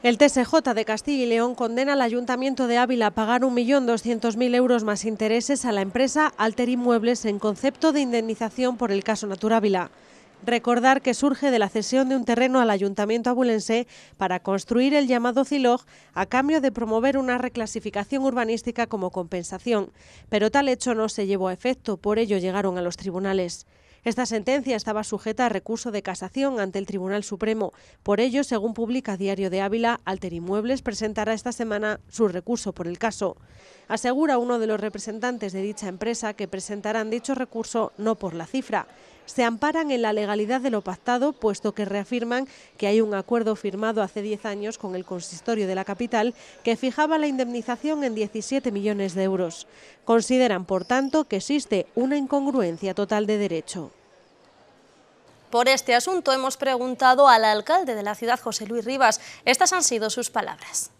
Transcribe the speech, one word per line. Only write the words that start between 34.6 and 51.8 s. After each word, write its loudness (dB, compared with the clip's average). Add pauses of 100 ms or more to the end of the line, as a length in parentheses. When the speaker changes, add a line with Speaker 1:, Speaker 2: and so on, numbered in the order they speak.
Speaker 1:
los 0
representantes -6
de -6
dicha -6
empresa -4
que -8
presentarán -4
dicho -4
recurso -4
no 0
por -8
la -8
cifra. -4 (380)
Se -2
amparan 0
en 0
la 0
legalidad -2
de -2
lo 0
pactado, -2
puesto -2
que -4
reafirman -4 (300)
que -2
hay 4
un 0
acuerdo 0
firmado -2
hace -4
diez -6
años -8
con -8
el -8
consistorio -4
de -2
la -4
capital -2 (300)
que 2
fijaba 0
la 0
indemnización -4
en -2
diecisiete -4
millones -2
de 0
euros. -2 (380)
Consideran, 2
por -2
tanto, 2
que -4
existe 0 (100)